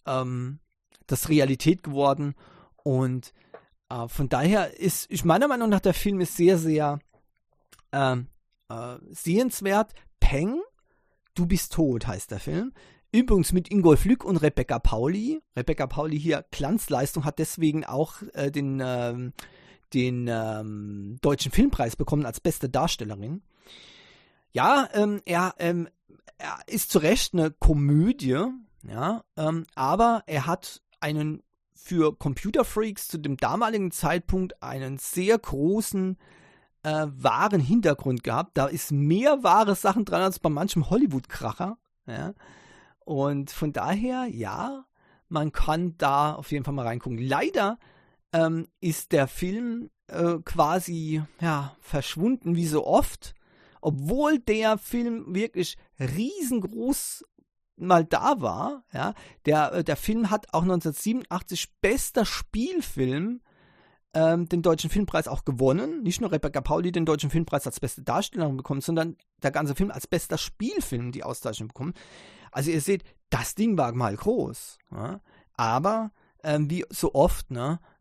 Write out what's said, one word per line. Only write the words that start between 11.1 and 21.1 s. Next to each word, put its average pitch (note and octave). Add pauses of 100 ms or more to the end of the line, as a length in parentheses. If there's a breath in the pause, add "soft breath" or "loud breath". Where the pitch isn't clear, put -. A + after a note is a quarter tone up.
du F3
bist E3+
tot C3+
heißt -
der G2+
Film. F#3 (380 soft breath)
Übrigens A3
mit F3+
Ingolf E3+
Lück A#3
und F#3+
Rebecca C#3+
Pauli. G3+ (140)
Rebecca C3+
Pauli D3+
hier D3+
Glanzleistung, C#3
hat D3+
deswegen D#3
auch, D3+ (120)
äh, C#3
den, C#3
ähm, B2 (640 loud breath)
den, B2
ähm, G#2+